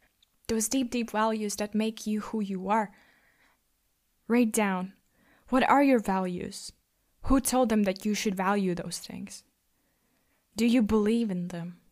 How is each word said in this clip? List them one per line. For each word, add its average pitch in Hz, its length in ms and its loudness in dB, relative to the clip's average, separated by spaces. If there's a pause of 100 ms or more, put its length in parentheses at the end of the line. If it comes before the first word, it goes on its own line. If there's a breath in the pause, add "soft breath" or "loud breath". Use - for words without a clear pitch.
(460)
Those 220 220 -2
deep, 262 220 0
deep 240 200 -4
values 214 460 0
that 208 180 -6
make 220 320 -2
you 214 140 0
who 220 200 -6
you 190 280 -4
are. 208 240 0 (1400 soft breath)
Write 226 240 2
down, 190 400 -2 (560 soft breath)
what 254 200 2
are 277 140 6
your 269 160 6
values? 190 720 -4 (500)
Who 262 180 4
told 254 280 2
them 214 140 2
that 190 220 -2
you 214 100 0
should 202 200 -2
value 190 400 0
those 170 240 -8
things? - 460 -14 (1120)
Do 226 100 2
you 240 160 6
believe 214 480 2
in 180 180 -4
them? 175 300 -10 (140)